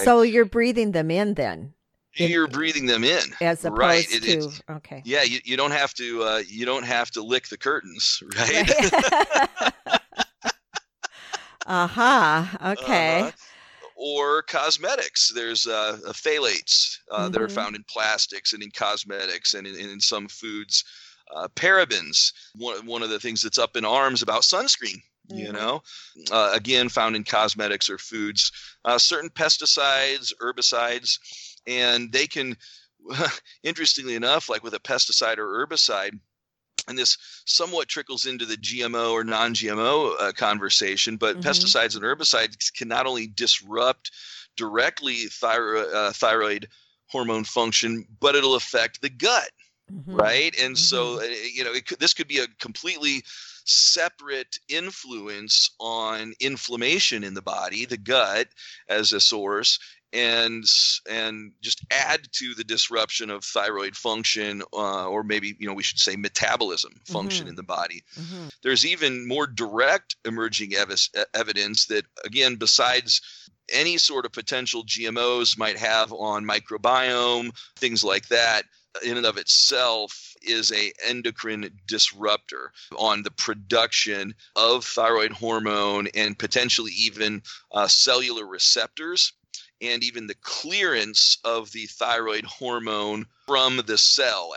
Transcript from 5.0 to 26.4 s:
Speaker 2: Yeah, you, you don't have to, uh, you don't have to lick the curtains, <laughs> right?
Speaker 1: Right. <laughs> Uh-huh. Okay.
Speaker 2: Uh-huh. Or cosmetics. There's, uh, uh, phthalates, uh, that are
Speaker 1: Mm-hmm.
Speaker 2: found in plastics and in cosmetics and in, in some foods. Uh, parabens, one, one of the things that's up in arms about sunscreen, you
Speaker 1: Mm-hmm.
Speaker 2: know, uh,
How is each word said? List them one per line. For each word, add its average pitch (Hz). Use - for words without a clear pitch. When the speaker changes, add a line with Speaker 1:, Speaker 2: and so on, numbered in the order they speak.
Speaker 2:
Yeah, 139
you, 123
you 123
don't 143
have 143
to, 117
uh, 110
you 110
don't 127
have 120
to 110
lick 120
the 104
curtains, -
<laughs> -
right? 156
Speaker 1:
Right. 285
<laughs> -
Uh-huh. 180
Okay. 180
Speaker 2:
Uh-huh. 254
Or 143
cosmetics. 156
There's, 117
uh, 107
uh, 101
phthalates, -
uh, 104
that 110
are 110
Speaker 1:
Mm-hmm. 101
Speaker 2:
found 104
in 107
plastics 107
and 104
in 104
cosmetics 98
and 98
in, 98
in 101
some 101
foods. 104
Uh, 87
parabens, 139
one, 110
one 117
of 110
the 107
things 113
that's 110
up 120
in 113
arms 127
about 113
sunscreen, 135
you 104
Speaker 1:
Mm-hmm. 104
Speaker 2:
know, 120
uh, 107